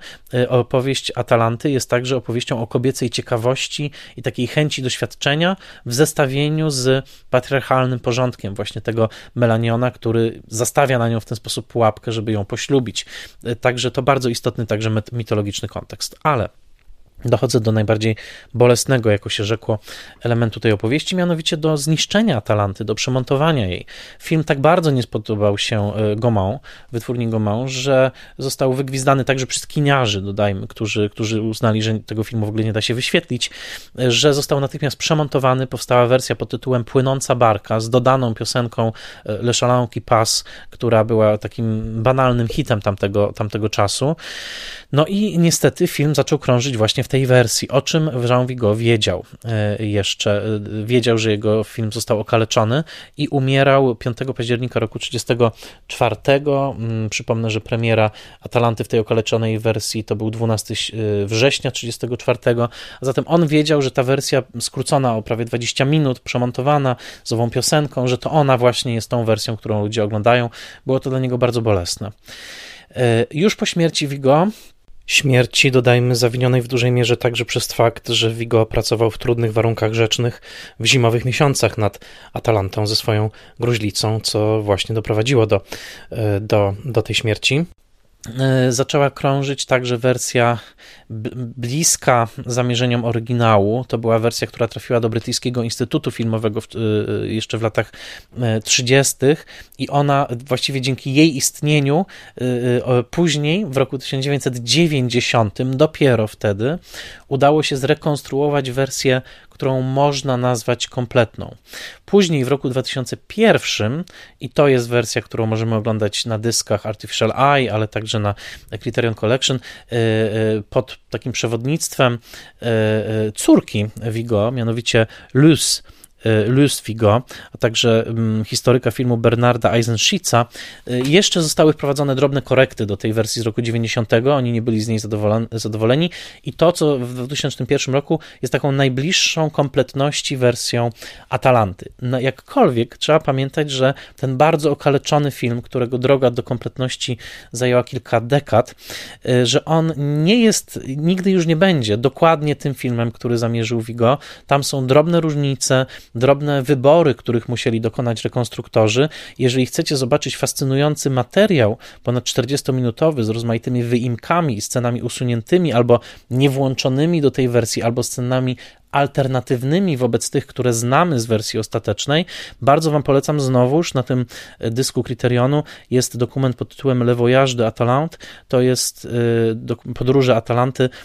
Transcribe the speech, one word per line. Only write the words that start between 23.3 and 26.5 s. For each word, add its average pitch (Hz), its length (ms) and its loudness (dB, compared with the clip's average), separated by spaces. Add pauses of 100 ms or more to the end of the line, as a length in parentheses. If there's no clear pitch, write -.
jej. 90 200 -6 (340)
Film 160 240 0
tak 143 160 0
bardzo 160 300 4
nie 131 120 2
spodobał 104 560 0
się, 104 360 -2
e, 104 220 0
Gaumont, 110 440 0 (320)